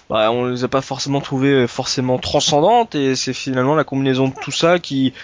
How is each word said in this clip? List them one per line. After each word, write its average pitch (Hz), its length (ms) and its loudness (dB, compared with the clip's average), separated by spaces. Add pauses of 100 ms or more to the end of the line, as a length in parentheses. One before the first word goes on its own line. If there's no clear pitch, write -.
(100)
bah, 110 200 2
on 123 180 0
les 123 160 -2
a 123 40 -2
pas 135 140 0
forcément 139 400 -4
trouvées, 135 260 0 (140)
euh, 120 40 4
forcément 127 520 -2
transcendantes, 165 760 2
et 135 220 0
c'est 131 160 -4
finalement 131 420 0
la 156 100 2
combinaison 135 440 0
de 131 60 -4
tout - 160 -10
ça 165 280 2
qui, 135 460 -2